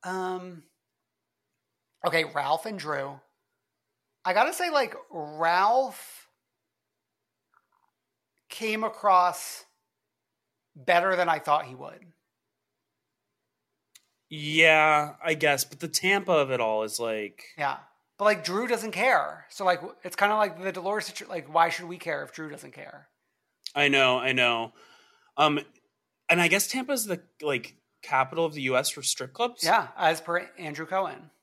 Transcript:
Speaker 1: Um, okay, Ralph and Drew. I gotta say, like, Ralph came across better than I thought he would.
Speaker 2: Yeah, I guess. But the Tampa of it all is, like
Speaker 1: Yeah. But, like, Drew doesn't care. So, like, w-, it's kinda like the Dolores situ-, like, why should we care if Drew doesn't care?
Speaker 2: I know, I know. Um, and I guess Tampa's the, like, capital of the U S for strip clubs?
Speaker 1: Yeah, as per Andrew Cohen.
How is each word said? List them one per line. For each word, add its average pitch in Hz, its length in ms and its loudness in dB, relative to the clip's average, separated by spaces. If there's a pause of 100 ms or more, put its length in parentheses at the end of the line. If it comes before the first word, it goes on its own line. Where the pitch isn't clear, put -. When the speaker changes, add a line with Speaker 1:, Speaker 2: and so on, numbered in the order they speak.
Speaker 1:
Um, 185 600 -8 (1400)
okay, 160 200 2
Ralph 147 400 -2
and 220 120 -8
Drew. 139 440 -6 (1040)
I 185 80 0
gotta 240 200 4
say, 359 160 -2
like, 285 240 0 (160)
Ralph 175 1160 0 (2250)
came 220 340 -4
across 185 840 2 (1080)
better 175 400 2
than 175 140 2
I 156 100 2
thought 151 260 0
he 127 100 -16
would. 147 380 -18 (2250)
Speaker 2:
Yeah, 156 920 4
I 160 100 0
guess. 147 300 2
But - 160 -12
the 170 80 -8
Tampa 190 440 0
of 143 200 4
it 127 80 0
all 110 240 0
is, 107 160 -6
like 107 440 -6 (140)
Speaker 1:
Yeah. 139 220 -4 (380)
But, 202 80 0
like, 202 180 2
Drew 196 240 -4
doesn't 220 240 -2
care. 165 580 0
So, - 160 -10
like, 180 140 2
w-, 185 240 -14
it's 180 120 -12
kinda 208 200 2
like 190 260 -2
the 190 120 -6
Dolores 190 340 -4
situ-, - 200 -12
like, 151 260 -10
why 165 160 4
should 175 160 -8
we 170 120 -12
care 151 260 -6
if 143 100 -16
Drew 156 160 -12
doesn't 147 240 -18
care? - 340 -20 (680)
Speaker 2:
I 143 140 2
know, 131 320 4
I 131 140 0
know. 120 400 0 (640)
Um, 147 220 2 (680)
and 170 140 4
I 175 80 4
guess 196 180 2
Tampa's 254 380 -4
the, 190 180 -6 (180)
like, 139 360 -4 (240)
capital 143 440 0
of 156 80 -4
the 147 100 -8
U 127 140 0
S - 120 0
for - 140 -10
strip 131 300 -4
clubs? 240 300 -4
Speaker 1:
Yeah, 226 320 2
as 165 260 2
per 175 180 -4 (180)
Andrew 156 280 -10
Cohen. 170 440 -6 (140)